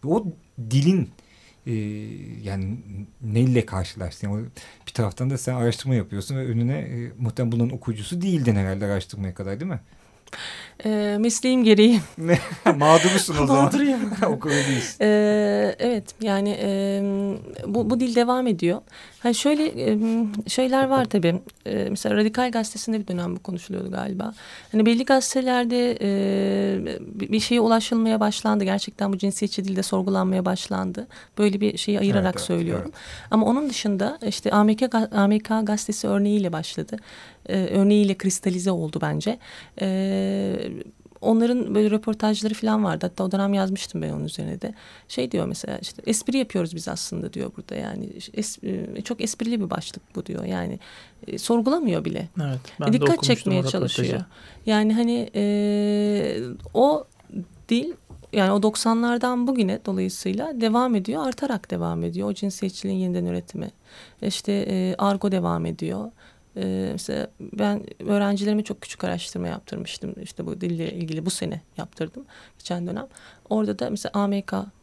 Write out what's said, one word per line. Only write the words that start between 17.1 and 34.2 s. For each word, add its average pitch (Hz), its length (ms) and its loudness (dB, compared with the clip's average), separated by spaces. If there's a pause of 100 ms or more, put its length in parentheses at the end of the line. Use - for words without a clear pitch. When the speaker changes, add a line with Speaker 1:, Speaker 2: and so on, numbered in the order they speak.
Speaker 2:
bu, 214 220 0
bu 240 100 2
dil 240 160 0
devam 247 320 2
ediyor. 175 340 0 (380)
Hani 233 160 2
şöyle, 294 560 0
e, 214 60 2 (500)
şeyler 262 400 2
var 262 180 4
tabii. 175 360 2 (240)
E, 202 240 -2
mesela 208 260 0
Radikal 220 360 2
Gazetesi'nde 220 480 -2
bir 190 80 -8
dönem 175 280 -4
bu 185 40 -8
konuşuluyordu 185 520 -8
galiba. 196 420 -4 (380)
Hani 214 140 4
belli 233 200 4
gazetelerde, 247 960 2
e, 196 1000 0
bir, - 320 -8
bir 214 80 2
şeye 240 220 2
ulaşılmaya 226 580 2
başlandı. 208 440 2
Gerçekten 196 500 -2
bu 190 40 -2
cinsiyetçi 196 460 -2
dilde 190 200 -2
sorgulanmaya 190 600 0
başlandı. 185 640 -4 (300)
Böyle 202 240 2
bir 208 160 0
şeyi 202 220 0
ayırarak 196 260 2
Speaker 1:
Evet, 185 120 0
evet, - 100 -6
Speaker 2:
söylüyorum. 170 460 -2
Speaker 1:
evet. - 380 -18
Speaker 2:
Ama 214 140 4
onun 269 240 2
dışında 214 580 -2